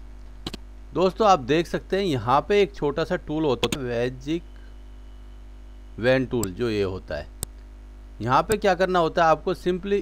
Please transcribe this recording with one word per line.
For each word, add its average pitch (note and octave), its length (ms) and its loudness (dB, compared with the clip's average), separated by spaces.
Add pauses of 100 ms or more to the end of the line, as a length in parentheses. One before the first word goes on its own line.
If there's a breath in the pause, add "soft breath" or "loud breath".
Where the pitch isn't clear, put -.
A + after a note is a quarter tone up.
(920)
दोस्तों, F#3 340 2
आप F#3 120 8
देख D3 280 2
सकते - 300 -4
हैं G3+ 60 0
यहाँ C3 380 4
पे G#3 200 2
एक F#3+ 140 2
छोटा D3 280 -2
सा F3+ 140 -2
tool D#3 280 -4
होता A#2+ 240 0
है, C#3+ 140 -6
मैजिक B2+ 600 -4 (1500)
वैन C3 280 4
tool A2+ 260 -2
जो A2+ 180 -2
ये G#2 140 0
होता F2+ 320 -4
है। D2+ 120 -8 (920)
यहाँ B2+ 220 4
पे G#3 140 2
क्या G3+ 180 4
करना F3+ 240 2
होता E3 240 2
है, D#3+ 80 6
आपको D#3 220 2
simply F#3 480 -2